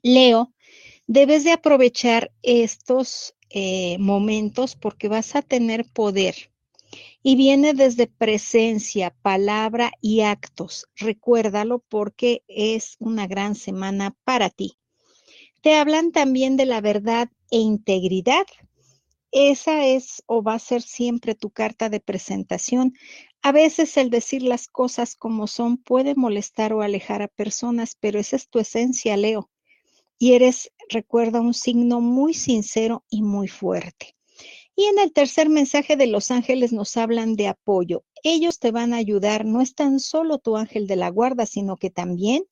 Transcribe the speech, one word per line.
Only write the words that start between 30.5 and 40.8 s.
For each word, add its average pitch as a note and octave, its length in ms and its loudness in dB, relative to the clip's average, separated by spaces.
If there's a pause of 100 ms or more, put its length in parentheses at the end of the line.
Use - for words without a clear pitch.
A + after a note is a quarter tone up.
recuerda, A#3 520 -2
un A#3+ 120 0
signo A#3+ 480 0
muy B3+ 320 2
sincero A3+ 760 -2
y G#3+ 120 -4
muy G3+ 260 -2
fuerte. F3+ 680 -8 (600)
Y G4 100 2
en G#4 140 2
el G4 120 2
tercer D4+ 380 2
mensaje D4 480 2
de C4+ 100 4
los G#3 240 -2
ángeles B3 400 0
nos G#3 240 -6
hablan A3+ 400 -2
de G3+ 120 -2
apoyo. F#3 560 -2 (200)
Ellos E4 360 0
te A#3 120 0
van A#3 220 -2
a A#3 40 -2
ayudar, G#3 480 -2
no A3 160 0
es C4 140 -2
tan C#4 240 0
solo D#4 380 -2
tu A3+ 180 -2
ángel G#3+ 320 -4